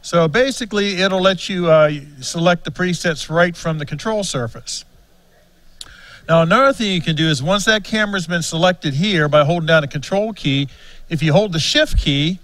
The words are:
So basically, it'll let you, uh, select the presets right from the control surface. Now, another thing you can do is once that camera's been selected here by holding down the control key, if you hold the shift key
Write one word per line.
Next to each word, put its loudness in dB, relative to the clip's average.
So 2
basically, -2
it'll 0
let 0
you, 2
uh, 6
select 0
the -10
presets -4
right 2
from -6
the -6
control -4
surface. -8
Now, 6
another 4
thing -2
you -2
can -2
do 0
is 0
once 0
that 2
camera's -2
been -2
selected 0
here 0
by 4
holding 0
down 4
the -6
control -4
key, -2
if -4
you 2
hold 4
the -2
shift 0
key 0